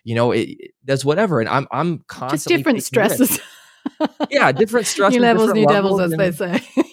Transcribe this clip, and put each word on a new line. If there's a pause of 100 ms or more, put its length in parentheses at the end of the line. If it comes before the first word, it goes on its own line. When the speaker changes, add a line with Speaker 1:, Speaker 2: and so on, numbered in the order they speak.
Speaker 1:
you
know,
it,
it (140)
does
whatever.
And
I'm,
I'm
Speaker 2:
Just
Speaker 1:
constantly
Speaker 2:
different
Speaker 1:
taking
risks.
Speaker 2:
stresses.
<laughs> (800)
Speaker 1:
Yeah,
different
stresses,
Speaker 2:
New
levels,
Speaker 1:
different
Speaker 2:
new
devils,
Speaker 1:
levels,
Speaker 2:
as
they
Speaker 1:
and
Speaker 2:
say. (260)